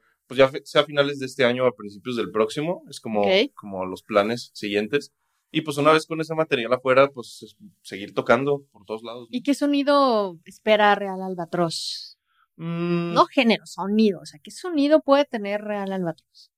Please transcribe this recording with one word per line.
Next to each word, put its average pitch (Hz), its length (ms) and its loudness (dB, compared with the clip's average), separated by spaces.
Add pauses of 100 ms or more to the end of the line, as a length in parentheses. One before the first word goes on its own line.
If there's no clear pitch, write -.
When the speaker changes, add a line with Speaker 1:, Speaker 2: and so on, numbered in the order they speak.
(260)
Speaker 1:
Pues 123 100 -12
ya 135 120 6
fe-, 143 180 -8
sea 151 160 0
a - 20 0
finales 143 340 -2
de 131 80 -8
este 127 200 -2
año 123 180 0
o - 20 4
a 123 80 0
principios 104 420 -10
del 98 140 -4
próximo. 151 600 -2
Es - 100 -18
como, 107 220 -2
Speaker 2:
Ok. 190 320 2
Speaker 1:
como 95 320 -10
los 92 160 -10
planes 110 500 0
siguientes. 107 600 -4 (360)
Y 160 120 -2
pues 147 160 -6
una 151 140 6
vez 156 120 4
con 160 160 -8
ese 160 140 -6
material 139 400 0
afuera, 131 340 4
pues 127 340 -12
es-, - 140 -20 (240)
seguir 98 320 -12
tocando 139 580 2
por 104 140 -20
todos 110 180 -10
lados, 117 280 -14
¿no? 233 80 -8
Speaker 2:
¿Y - 40 -8
qué 285 120 0
sonido 269 880 0
espera 208 500 4
Real 190 280 -6
Albatros? 175 960 -4 (380)
Speaker 1:
Mm. 170 580 -2
Speaker 2:
No 294 120 6
género, 226 380 2
sonido. 196 560 0
O 151 60 -18
sea, - 160 -20
¿qué - 80 -20
sonido 302 500 2
puede 277 240 4
tener 208 380 -4
Real 202 280 -6
Albatros? 180 680 -8